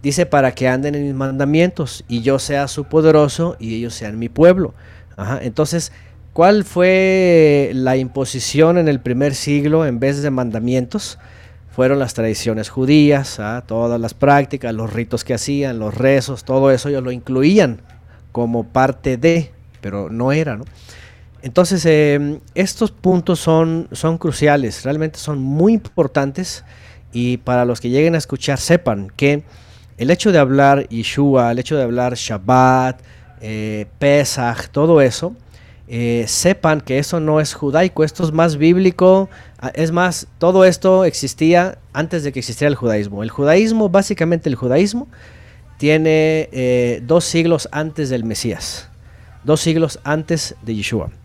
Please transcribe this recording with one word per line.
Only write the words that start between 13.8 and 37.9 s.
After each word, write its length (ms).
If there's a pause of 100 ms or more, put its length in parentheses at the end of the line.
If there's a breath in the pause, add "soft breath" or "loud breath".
las 140
prácticas, 600
los 180
ritos 300
que 100
hacían, 460
los 160
rezos, 480
todo 260
eso 200
ellos 140
lo 80
incluían 680 (500 soft breath)
como 340
parte 520
de, 340 (300)
pero 280
no 220
era, 260
¿no? 80 (760 loud breath)
Entonces, 440
eh, 540 (160)
estos 360
puntos 480
son, 520
son 260
cruciales, 640
realmente 360
son 200
muy 340
importantes, 880 (480 soft breath)
y 260
para 280
los 160
que 80
lleguen 260
a 20
escuchar, 420
sepan 560
que 280 (540 soft breath)
el 120
hecho 220
de 80
hablar 480
Yeshua, 640
el 80
hecho 160
de 80
hablar 320
Shabbat, 840 (400 soft breath)
eh, 460 (120)
Pesach, 720
todo 300
eso, 340 (540 soft breath)
eh, 380
sepan 520
que 180
eso 220
no 220
es 120
judaico, 520